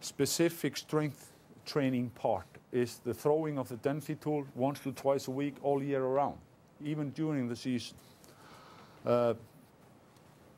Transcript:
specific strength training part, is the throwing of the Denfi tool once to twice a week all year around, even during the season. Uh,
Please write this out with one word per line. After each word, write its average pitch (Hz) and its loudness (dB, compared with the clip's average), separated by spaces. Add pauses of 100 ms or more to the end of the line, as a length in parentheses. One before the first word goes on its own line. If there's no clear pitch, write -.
specific 151 0
strength - -2 (320)
training 131 2
part, 104 0 (240)
is 120 0
the 120 -2
throwing 151 2
of 127 -4
the 123 -6
Denfi 147 -2
tool 151 0 (100)
once 135 0
to 135 -6
twice 139 0
a - -4
week 139 -2
all 139 2
year 139 0
around, 131 2 (460)
even 147 -2
during 147 0
the 120 -4
season. 123 -4 (1120)
Uh, 120 6 (1300)